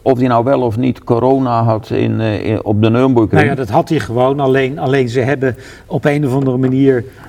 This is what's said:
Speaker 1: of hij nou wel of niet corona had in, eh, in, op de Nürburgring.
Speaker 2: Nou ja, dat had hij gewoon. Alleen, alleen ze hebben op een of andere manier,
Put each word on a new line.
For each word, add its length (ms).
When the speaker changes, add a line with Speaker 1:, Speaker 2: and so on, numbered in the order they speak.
Speaker 1:
of 160
hij 100
nou 160
wel 180
of 140
niet 280
corona 580
had 280
in, 300
eh, 260
in, 180
op 180
de 80
Nürburgring. 420
Speaker 2:
Nou 140
ja, 80
dat 140
had 200
hij 120
gewoon. 400
Alleen, 380
alleen 300
ze 120
hebben 360
op 180
een 220
of 80
andere 220
manier, 480